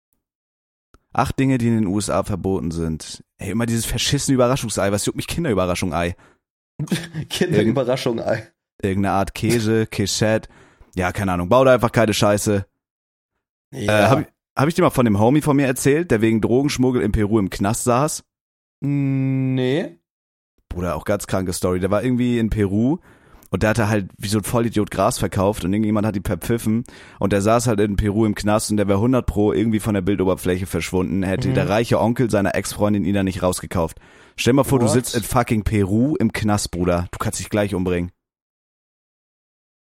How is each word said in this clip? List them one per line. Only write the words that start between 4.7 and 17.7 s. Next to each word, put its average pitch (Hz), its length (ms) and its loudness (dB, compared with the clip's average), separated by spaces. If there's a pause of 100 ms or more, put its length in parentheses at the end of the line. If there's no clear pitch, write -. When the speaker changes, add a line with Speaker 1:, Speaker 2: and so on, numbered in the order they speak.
Speaker 1:
Was 104 140 -2
juckt 123 100 -2
mich - 100 -6
Kinderüberraschung-Ei? 90 880 -2 (640)
Speaker 2:
<laughs> 151 520 -8
Kinderüberraschung-Ei. 120 1040 0
Speaker 1:
Irgend-, - 160 -12 (300)
irgendeine 98 320 0
Art 98 200 -2
Käse, 110 520 0
<laughs> - 40 -10
Quichette. 110 580 0 (460)
Ja, 90 180 -2
keine 98 200 -2
Ahnung. 87 160 -2
Bau 127 160 6
da 131 100 8
einfach 117 180 2
keine 107 220 4
Scheiße. 104 520 2 (1080)
Speaker 2:
Ja. 107 300 0
Speaker 1:
Äh, 101 40 6
hab 139 120 4
ich, 139 60 -6 (300)
hab 139 120 2
ich 170 60 -2
dir 185 80 2
mal 147 80 4
von 127 140 2
dem 104 140 4
Homie 127 240 4
von 147 140 2
mir 143 100 2
erzählt, 139 440 0
der 110 100 4
wegen 113 200 2
Drogenschmuggel 127 640 2
in 101 100 0
Peru 107 260 2
im 95 120 0
Knast 107 340 -2